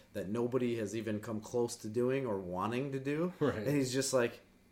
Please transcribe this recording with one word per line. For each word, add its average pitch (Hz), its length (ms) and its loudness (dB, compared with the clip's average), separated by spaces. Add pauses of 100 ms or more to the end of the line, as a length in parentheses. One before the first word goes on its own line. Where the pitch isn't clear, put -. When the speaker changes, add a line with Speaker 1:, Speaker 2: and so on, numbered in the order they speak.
(140)
Speaker 1:
that 95 160 -4
nobody 120 480 2
has 104 180 -2
even 110 240 -2
come 107 220 -6
close 120 360 0
to 113 120 -10
doing 127 380 2
or 101 120 0
wanting 107 520 -2
to 135 80 -2
do. 151 400 -2
Speaker 2:
Right. 127 160 4
Speaker 1:
And 123 200 0
he's 131 160 2
just 131 220 0
like, 120 260 2 (320)